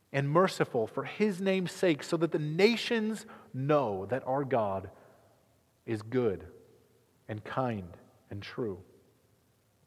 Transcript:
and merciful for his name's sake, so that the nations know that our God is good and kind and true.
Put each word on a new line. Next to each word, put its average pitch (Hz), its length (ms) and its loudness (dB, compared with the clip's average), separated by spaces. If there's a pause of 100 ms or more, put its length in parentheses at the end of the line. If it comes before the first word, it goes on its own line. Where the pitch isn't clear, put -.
(140)
and 139 160 0
merciful 156 560 2
for 135 200 -6
his 196 360 0
name's 190 300 0
sake, 170 320 2
so - 140 -2
that 165 140 0
the 170 60 0
nations 214 880 2 (260)
know 131 560 2
that 123 200 -2
our 135 160 0
God 101 480 0 (960)
is 107 160 -4
good 110 420 0 (800)
and 107 160 -8
kind 113 440 -4 (440)
and 101 100 -8
true. 101 380 -8 (1080)